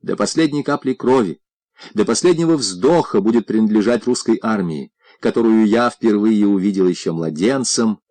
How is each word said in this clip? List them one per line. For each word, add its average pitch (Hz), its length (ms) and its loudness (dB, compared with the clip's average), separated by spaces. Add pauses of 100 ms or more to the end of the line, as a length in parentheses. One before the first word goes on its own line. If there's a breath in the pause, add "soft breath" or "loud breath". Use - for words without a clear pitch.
до - 160 -6
последней 147 460 -2
капли 139 300 -4
крови, 117 480 0 (520 loud breath)
до 104 100 0
последнего 165 540 2
вздоха 123 640 0
будет 113 260 0
принадлежать 107 580 0
русской 123 380 0
армии, 90 480 -4 (300 soft breath)
которую 110 440 2
я 117 240 2
впервые 107 560 0
увидел 98 420 2
ещё 87 260 -2
младенцем 104 960 -2